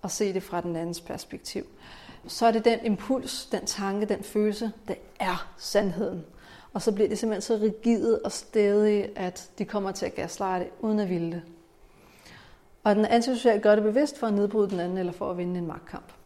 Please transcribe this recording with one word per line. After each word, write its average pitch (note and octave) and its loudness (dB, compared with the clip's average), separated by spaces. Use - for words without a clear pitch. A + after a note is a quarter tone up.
og F#3 -6
se G3+ -2
det F#3+ -2
fra F3 -6
den E3+ -4
andens E3+ -6
perspektiv, - -10
så - 0
er A3+ 8
det A3+ 0
den A3+ 4
impuls, A#3+ -2
den G3 -4
tanke, G3+ -2
den G3 -2
følelse, G#3+ 0
det - -4
er - -4
sandheden. F#3 0
Og G3 -4
så A3+ 2
bliver G3+ 4
de A3 0
simpelthen G#3+ -2
så G#3+ 0
rigide A3 2
og G3 -4
stædige, G#3 2
at F3+ -8
de G3+ -4
kommer G3 -4
til - -6
at - -6
gaslighte F3+ -4
uden G#3+ 0
at G3+ 0
ville E3+ -2
det. E3+ -8
Og G#3 6
den G#3+ 4
antisociale A#3 4
gør G#3 8
det G#3 2
bevidst B3+ 2
for A#3 -2
at G#3 2
nedbryde G3+ 2
den F#3 -2
anden F3+ -2
eller F3+ -2
for - -6
at F3 -6
vinde F3+ -4
en F3 -4
magtkamp. - -12